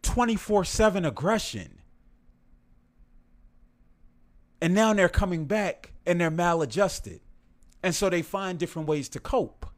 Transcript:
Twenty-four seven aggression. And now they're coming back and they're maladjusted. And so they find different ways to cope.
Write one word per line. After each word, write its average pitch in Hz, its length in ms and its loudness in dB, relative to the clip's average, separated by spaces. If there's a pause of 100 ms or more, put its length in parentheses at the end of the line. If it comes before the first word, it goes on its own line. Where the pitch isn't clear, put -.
Twenty-four 214 600 2
seven 196 400 2
aggression. 143 760 -2 (2750)
And 170 140 2
now 220 200 4
they're 190 140 4
coming 175 380 0
back 196 460 -4 (140)
and 175 140 2
they're 165 100 2
maladjusted. 165 880 0 (640)
And 185 140 -2
so 202 120 2
they 175 140 0
find 185 380 -6
different 160 260 -6
ways 151 220 -2
to - 100 -12
cope. - 480 -4 (120)